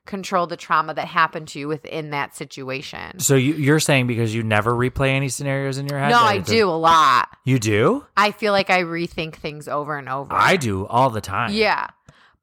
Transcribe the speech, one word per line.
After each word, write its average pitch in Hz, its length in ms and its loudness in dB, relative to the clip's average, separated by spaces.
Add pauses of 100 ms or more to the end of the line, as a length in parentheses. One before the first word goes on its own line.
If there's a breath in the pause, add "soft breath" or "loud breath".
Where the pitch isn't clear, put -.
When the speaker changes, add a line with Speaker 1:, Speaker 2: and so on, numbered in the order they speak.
Speaker 1:
control 185 400 -4
the 165 100 -10
trauma 156 380 -2
that 160 140 -6
happened 160 400 0
to 156 100 -12
you 143 80 -8
within 151 440 -8
that 143 260 -4
situation. 131 840 -10
Speaker 2:
So - 160 2
you, 135 200 2
you're 151 260 2
saying 131 260 2
because 117 260 -2
you 113 120 -4
never 110 280 2
replay 127 380 0
any 135 180 -2
scenarios 139 500 -4
in 139 100 -6
your 143 100 -6
head? 139 120 0
Speaker 1:
No, 240 100 6
Speaker 2:
that 226 40 4
Speaker 1:
I 208 100 2
Speaker 2:
it 208 60 -2
doesn't 208 160 -2
Speaker 1:
do 208 140 4
a - 80 0
lot. 156 500 6 (160)
Speaker 2:
You 127 140 2
do? 117 480 2 (100)
Speaker 1:
I 208 140 4
feel 208 220 -2
like 196 180 2
I 180 140 2
rethink 165 500 -6
things 151 320 -12
over 147 320 -6
and 131 100 -12
over. 135 240 -8
Speaker 2:
I 98 240 4
do 104 300 -2
all 123 240 2
the 110 100 -4
time. 107 320 -4
Speaker 1:
Yeah. 208 360 0 (540 soft breath)